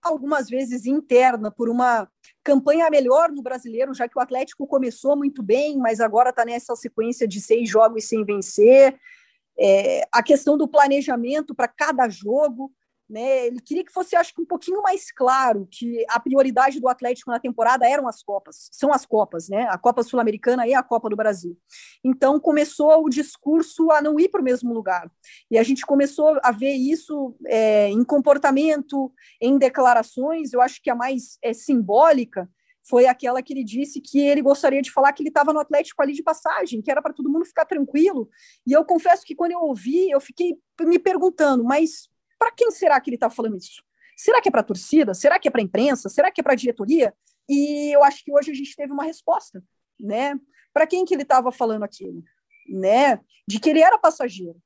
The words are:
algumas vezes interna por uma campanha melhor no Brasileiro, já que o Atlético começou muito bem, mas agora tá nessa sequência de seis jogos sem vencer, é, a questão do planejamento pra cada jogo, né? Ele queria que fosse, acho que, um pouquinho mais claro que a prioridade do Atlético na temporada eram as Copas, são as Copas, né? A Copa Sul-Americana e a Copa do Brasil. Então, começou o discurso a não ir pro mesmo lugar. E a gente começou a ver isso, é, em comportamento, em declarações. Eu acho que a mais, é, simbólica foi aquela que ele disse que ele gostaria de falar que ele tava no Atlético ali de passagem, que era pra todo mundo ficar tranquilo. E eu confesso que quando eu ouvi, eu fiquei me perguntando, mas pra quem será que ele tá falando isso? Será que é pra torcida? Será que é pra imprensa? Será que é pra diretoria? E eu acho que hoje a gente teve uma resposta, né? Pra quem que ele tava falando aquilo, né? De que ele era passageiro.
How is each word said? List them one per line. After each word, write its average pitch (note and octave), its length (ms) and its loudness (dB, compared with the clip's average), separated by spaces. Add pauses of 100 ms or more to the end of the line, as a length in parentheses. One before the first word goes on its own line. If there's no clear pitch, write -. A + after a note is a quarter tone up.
algumas C#4+ 460 -4
vezes B3 380 -6
interna B3 640 0
por A#3 160 -4
uma A#3+ 420 -2 (320)
campanha D4 480 2
melhor D4 400 2
no C#4+ 120 -12
Brasileiro, B3+ 520 -8
já A3+ 140 -6
que B3+ 100 -8
o - 20 -2
Atlético B3+ 460 -6
começou C4+ 500 -2
muito C#4+ 240 -4
bem, C4+ 380 0
mas A3+ 220 -2
agora A#3 320 2
tá A#3+ 120 0
nessa A#3+ 300 -8
sequência A#3 540 -6
de G3 120 -8
seis A3+ 300 0
jogos A3 380 2
sem A3 160 -2
vencer, A3+ 760 4 (580)
é, G3 540 2
a - 100 2
questão D4 380 2
do D4+ 80 0
planejamento C#4 880 0
pra B3 140 -2
cada C4+ 400 -2
jogo, B3 640 -4 (360)
né? B3 380 -4
Ele A#3+ 140 -6
queria E4+ 240 -6
que - 80 -20
fosse, - 240 -4
acho E4+ 180 0
que, E4+ 80 -8
um - 20 -4
pouquinho F#4 380 -6
mais G4 300 -4
claro B3 580 0
que A#3 380 -8
a A3+ 100 -2
prioridade C4 640 0
do B3+ 80 0
Atlético B3 420 -6
na A#3+ 80 -4
temporada A#3+ 500 0
eram C4+ 200 0
as A3 120 -12
Copas, - 520 -12
são C#4 200 0
as - 140 -2
Copas, F#3 420 -2
né? G#3+ 220 -4
A F3+ 80 -4
Copa A#3+ 240 0
Sul-Americana A#3+ 640 -2
e B3+ 80 0
a B3+ 80 2
Copa A#3 260 -4
do G#3 60 -4
Brasil. F#3+ 420 -4 (460)
Então, C4 380 0
começou D4+ 640 2
o D4+ 40 -2
discurso D#4 840 -2
a D4 100 4
não D4+ 160 -2
ir F4+ 100 2
pro G4 140 -2
mesmo B3 320 -2
lugar. F#3 340 -6 (400)
E A3+ 80 0
a A3+ 60 4
gente C4 240 -2
começou C#4+ 560 2
a B3 80 2
ver A#3+ 220 -4
isso, C#4 640 -4 (100)
é, G#3+ 440 2
em A3 120 0
comportamento, C#4+ 1120 0 (280)
em C4 160 2
declarações. B3+ 960 0
Eu B3 80 0
acho B3+ 220 0
que - 80 -4
a A#3+ 60 -2
mais, B3 440 -8
é, A#3 120 -4
simbólica A#3 1000 2 (360)
foi B3 200 4
aquela B3+ 360 -2
que C4+ 120 -14
ele C4 100 -6
disse B3+ 340 -8
que - 220 -2
ele C#4+ 220 2
gostaria C#4 400 2
de - 100 -10
falar C#4 220 4
que D#4 80 -10
ele D4+ 80 -6
tava D4+ 240 2
no D#4 40 -2
Atlético D4 440 -4
ali C#4 100 -2
de C#4+ 100 -10
passagem, D#4+ 600 -4
que D4 80 -6
era C#4 100 0
pra D4+ 140 -8
todo C4+ 160 -6
mundo E4 160 -2
ficar - 180 -4
tranquilo. D4+ 640 -2 (380)
E B3+ 80 0
eu D#4+ 100 4
confesso F4 400 2
que D#4 100 -14
quando E4+ 180 -4
eu F4 80 -6
ouvi, D4 500 -2
eu C#4 100 2
fiquei - 340 -6 (280)
me E4+ 160 2
perguntando, D#4+ 680 0
mas D4+ 460 -2 (280)
pra A#4 120 0
quem A#4 200 0
será D4+ 300 2
que - 80 -12
ele A#3+ 80 -6
tá A3+ 140 -2
falando A3+ 260 -8
isso? - 260 -20 (320)
Será A#4+ 280 2
que G4 80 0
é - 20 -8
pra A3 100 2
torcida? G#3 520 0
Será D#4+ 240 2
que D#4 100 -2
é - 20 0
pra A#3 120 -2
imprensa? G#3+ 480 -2
Será F4 200 2
que E4+ 120 -8
é - 20 -4
pra C#4 100 2
diretoria? A#3+ 600 -2 (340)
E D4 480 -2
eu C#4+ 80 8
acho C#4 180 2
que - 80 -14
hoje C#4+ 200 0
a D4 40 -8
gente C#4 220 -12
teve C#4+ 160 -10
uma C#4+ 120 -8
resposta, D#4+ 600 -8 (340)
né? B3 400 -6 (320)
Pra D#4 160 0
quem F4+ 200 -2
que F4 80 -2
ele C#4 100 -6
tava B3+ 260 2
falando A3 340 -6
aquilo, F#3 380 -16 (460)
né? G#3 500 2 (300)
De G#3 100 -8
que D#4 120 0
ele D4+ 100 4
era F#4 160 6
passageiro. F#3+ 680 -4